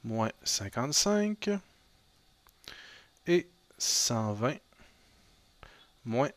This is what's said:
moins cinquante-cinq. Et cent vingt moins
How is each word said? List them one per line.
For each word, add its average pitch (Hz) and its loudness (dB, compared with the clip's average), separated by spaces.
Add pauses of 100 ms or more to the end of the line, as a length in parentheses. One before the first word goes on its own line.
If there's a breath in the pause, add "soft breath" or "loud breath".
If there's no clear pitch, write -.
moins 113 0 (100)
cinquante-cinq. 202 0 (1800 loud breath)
Et 175 4 (320)
cent 110 0
vingt 110 0 (1500 loud breath)
moins 120 0